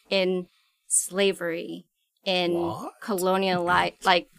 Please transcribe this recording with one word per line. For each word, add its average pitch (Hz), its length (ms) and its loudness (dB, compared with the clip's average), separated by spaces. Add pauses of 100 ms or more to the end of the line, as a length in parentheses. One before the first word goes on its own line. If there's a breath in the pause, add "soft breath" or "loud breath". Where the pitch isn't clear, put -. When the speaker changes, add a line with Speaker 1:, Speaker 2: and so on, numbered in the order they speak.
Speaker 1:
in 185 400 0 (400)
slavery, 175 1000 -2 (380)
in 180 300 0
Speaker 2:
What? 170 460 -4
Speaker 1:
colonial 185 640 0
li-, 175 380 2
like, 180 260 4 (100)